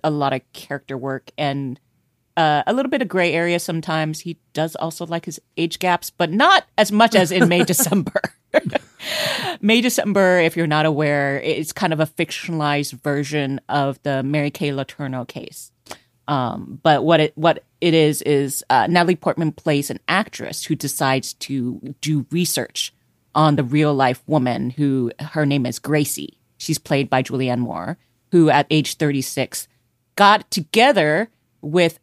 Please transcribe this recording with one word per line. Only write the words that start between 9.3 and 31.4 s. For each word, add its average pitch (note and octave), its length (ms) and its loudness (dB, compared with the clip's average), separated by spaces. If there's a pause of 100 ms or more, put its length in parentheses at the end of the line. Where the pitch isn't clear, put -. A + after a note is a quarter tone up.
May A3+ 200 4
December, G3 580 2
if D#3+ 160 2
you're E3+ 120 0
not D3+ 180 2
aware, C#3+ 560 0
it's D#3 320 -4
kind F3 180 -2
of D#3 80 0
a D#3 60 2
fictionalized D3+ 960 -4
version C#3+ 680 -2
of C#3 360 -2
the C3+ 200 -2
Mary D3 280 -2
Kay D3 180 -4
Letourneau C3+ 580 -8
case. - 440 -16 (560)
Um, B2+ 560 -4
but D3 200 4
what D#3+ 160 4
it, D#3 180 0
what D#3+ 260 2 (180)
it E3+ 120 2
is, D3+ 280 4
is, C#3 480 0
uh, B2+ 180 4
Natalie F3 280 4
Portman D#3+ 360 -2
plays C#3+ 380 -2
an - 180 -10
actress - 580 -4
who D#3+ 100 -2
decides C3+ 580 -2
to B2+ 680 -8
do D3 300 -2
research - 600 -4 (420)
on D3+ 200 4
the D3 80 2
real D3 300 2
life C3 340 2
woman B2 420 0
who, C3+ 500 0
her D3+ 260 -2
name C#3 200 0
is B2 140 -6
Gracie. D3 580 -4 (200)
She's D3+ 200 -4
played C#3 320 -2
by C3 140 2
Julianne B2+ 360 -2
Moore, A2+ 380 -6 (340)
who E3 200 6
at C#3+ 180 4
age D#3 280 0
thirty-six - 720 -4 (480)
got G3+ 360 4
together G3+ 760 2 (320)